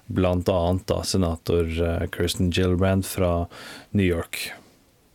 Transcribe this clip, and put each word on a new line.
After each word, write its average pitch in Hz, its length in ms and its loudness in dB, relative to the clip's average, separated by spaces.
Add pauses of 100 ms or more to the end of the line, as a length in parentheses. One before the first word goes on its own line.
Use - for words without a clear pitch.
(120)
blant 90 380 2
annet 90 360 2
da 87 160 -2
senator, 85 640 0
eh, 85 440 -2
Kirsten 87 440 -2
Gillibrand 92 540 2
fra 87 420 0 (460)
New 101 100 4
York. 85 480 -2 (640)